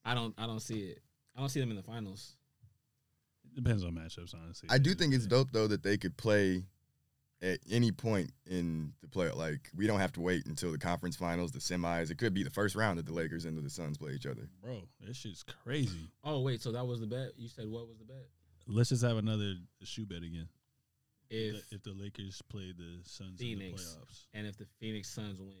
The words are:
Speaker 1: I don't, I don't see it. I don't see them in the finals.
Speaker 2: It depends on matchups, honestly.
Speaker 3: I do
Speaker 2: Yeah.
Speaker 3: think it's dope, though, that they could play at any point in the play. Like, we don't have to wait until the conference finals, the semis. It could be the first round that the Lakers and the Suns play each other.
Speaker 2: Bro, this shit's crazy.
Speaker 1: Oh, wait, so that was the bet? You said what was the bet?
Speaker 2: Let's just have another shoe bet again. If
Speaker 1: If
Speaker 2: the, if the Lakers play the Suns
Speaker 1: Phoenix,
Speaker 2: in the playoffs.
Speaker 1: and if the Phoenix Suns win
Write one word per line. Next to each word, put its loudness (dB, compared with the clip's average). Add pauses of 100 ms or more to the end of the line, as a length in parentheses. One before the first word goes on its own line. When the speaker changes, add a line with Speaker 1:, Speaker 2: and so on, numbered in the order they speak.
Speaker 1:
I 2
don't, -2
I -4
don't -2
see -4
it. -8 (340)
I -12
don't -2
see 0
them 0
in -4
the -10
finals. -10 (1080)
Speaker 2:
It -20 (100)
depends 4
on -2
matchups, -8
honestly. -14
Speaker 3:
I 10
do 8
Speaker 2:
Yeah. 4
Speaker 3:
think 4
it's 4
dope, 6
though, 6
that 4
they 6
could -2
play 6 (800)
at 2 (100)
any 6
point 2 (160)
in 0
the -18
play. 0
Like, -4
we 0
don't 4
have 2
to -4
wait 2
until -2
the -2
conference -2
finals, 0
the -8
semis. 0
It -6
could 2
be 2
the -2
first 0
round 4
that -4
the -6
Lakers -2
and -4
the -4
Suns -6
play -6
each -8
other. -6 (140)
Speaker 2:
Bro, -8 (240)
this -10
shit's -12 (200)
crazy. -2 (140)
Speaker 1:
Oh, -2
wait, 0
so -4
that -2
was -2
the -4
bet? -6
You -12
said -10
what -8
was -20
the -20
bet? -18 (400)
Speaker 2:
Let's 6
just 4
have 4
another 2 (300)
shoe -8
bet -8
again. -6 (840)
If -2
Speaker 1:
If -14
Speaker 2:
the, -10
if -12
the -10
Lakers -10
play -10
the -12
Suns -12
Speaker 1:
Phoenix, -4
Speaker 2:
in -10
the -12
playoffs. -20
Speaker 1:
and -8
if -10
the -14 (140)
Phoenix -6
Suns -8
win -14